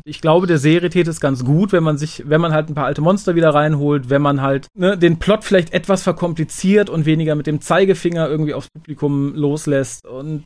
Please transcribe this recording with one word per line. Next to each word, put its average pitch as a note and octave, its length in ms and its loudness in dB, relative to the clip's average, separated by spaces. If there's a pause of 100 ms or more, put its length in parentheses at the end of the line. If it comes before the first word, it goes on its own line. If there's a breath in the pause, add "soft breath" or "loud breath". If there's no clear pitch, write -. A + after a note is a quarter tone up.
ich - 160 -14
glaube, E3 240 4
der E3+ 120 2
Serie E3 320 2
täte E3+ 200 0
es D#3+ 100 -8
ganz C3+ 260 -2
gut, E3 260 2
wenn E3+ 120 2
man D3+ 140 0
sich, D3+ 300 -8
wenn D3+ 140 2
man E3 120 0
halt D#3 160 -2
ein C#3+ 60 -10
paar D3 100 -2
alte D3+ 160 -2
Monster F#3 340 2
wieder D#3+ 180 4
reinholt, D3 560 0
wenn C#3 120 2
man C#3+ 200 0
halt, C#3 340 -2
ne, F#3+ 220 0
den E3 220 2
Plot G#3 240 0
vielleicht F3+ 300 2
etwas F#3 300 -2
verkompliziert F3+ 840 0
und D#3 160 -2
weniger D#3 300 0
mit D3+ 120 -4
dem D3+ 140 -2
Zeigefinger E3+ 680 0
irgendwie D3+ 260 -2
aufs C#3 160 -10
Publikum C#3+ 680 -4
loslässt. C#3+ 680 -2
Und, D3 400 -10